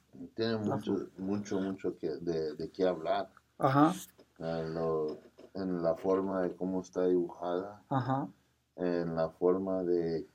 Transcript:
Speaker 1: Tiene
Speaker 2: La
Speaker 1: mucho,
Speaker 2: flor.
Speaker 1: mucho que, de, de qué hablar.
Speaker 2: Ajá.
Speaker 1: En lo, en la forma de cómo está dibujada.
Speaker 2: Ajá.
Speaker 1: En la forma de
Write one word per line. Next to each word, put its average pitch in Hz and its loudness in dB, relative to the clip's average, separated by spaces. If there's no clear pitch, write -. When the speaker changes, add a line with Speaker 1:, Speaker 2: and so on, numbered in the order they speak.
Speaker 1:
Tiene 113 0
Speaker 2:
La 110 0
Speaker 1:
mucho, 98 0
Speaker 2:
flor. 98 -4
Speaker 1:
mucho 95 -4
que, 85 -4
de, 82 -2
de 80 -8
qué 92 0
hablar. 87 -2
Speaker 2:
Ajá. 147 6
Speaker 1:
En 82 -4
lo, 80 -2
en 92 -2
la 82 2
forma 95 2
de 90 -2
cómo 92 -2
está 92 0
dibujada. 90 0
Speaker 2:
Ajá. 135 0
Speaker 1:
En 85 0
la 82 0
forma 92 2
de 82 0